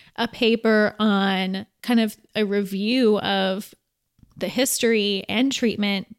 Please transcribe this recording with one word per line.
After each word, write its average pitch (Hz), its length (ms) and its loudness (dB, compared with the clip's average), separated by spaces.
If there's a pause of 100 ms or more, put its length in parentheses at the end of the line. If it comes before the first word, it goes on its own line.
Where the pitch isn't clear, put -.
(140)
a 233 140 -4
paper 220 720 2
on 196 680 0 (160)
kind 240 160 2
of 220 180 0 (200)
a 214 80 0
review 202 760 0
of 190 560 -2 (640)
the 180 100 -4
history 214 800 0
and 254 200 0
treatment, 208 680 -2